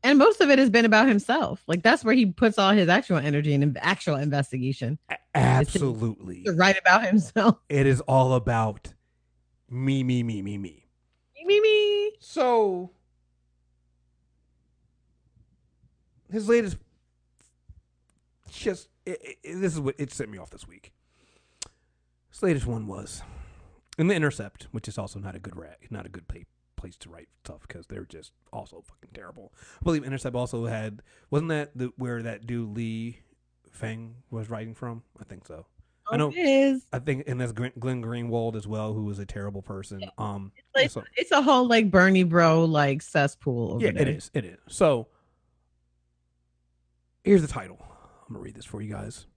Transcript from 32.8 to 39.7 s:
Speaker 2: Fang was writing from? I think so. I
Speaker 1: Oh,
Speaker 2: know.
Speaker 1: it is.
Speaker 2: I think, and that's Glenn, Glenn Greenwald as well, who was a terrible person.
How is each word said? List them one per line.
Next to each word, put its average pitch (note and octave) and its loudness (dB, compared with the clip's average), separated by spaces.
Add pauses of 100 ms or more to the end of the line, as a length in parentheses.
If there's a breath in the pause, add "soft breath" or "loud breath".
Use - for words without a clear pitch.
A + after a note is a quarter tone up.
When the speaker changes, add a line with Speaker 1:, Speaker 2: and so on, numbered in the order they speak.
Speaker 2:
Fang A2+ -14 (140)
was A2+ -10
writing A2+ -12
from? A#2 -14 (160)
I G#2 -20
think F#2 -20
so. - -20 (460)
I - -6
Speaker 1:
Oh, C4+ -2
Speaker 2:
know. D4+ 0
Speaker 1:
it C#4+ -8
is. C4+ 2
Speaker 2:
I B2 -6
think, C3+ -4
and B2+ -6
that's A#2+ -4
Glenn, A#2+ -6
Glenn B2+ -6
Greenwald A#2 -6
as G2+ -10
well, G#2+ -6
who G#2+ -6
was G2+ -8
a G2+ -10
terrible G2+ -12
person. F#2+ -14